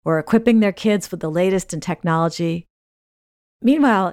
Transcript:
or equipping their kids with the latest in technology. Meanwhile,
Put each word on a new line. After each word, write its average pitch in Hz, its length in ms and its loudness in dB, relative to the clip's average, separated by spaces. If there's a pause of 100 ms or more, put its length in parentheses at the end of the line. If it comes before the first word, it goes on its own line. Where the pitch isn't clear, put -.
or 160 160 0
equipping 226 400 2
their 208 100 2
kids 208 400 -2
with 175 80 -10
the 160 100 -6
latest 180 460 -2
in 156 60 -8
technology. 165 840 -4 (960)
Meanwhile, 226 520 2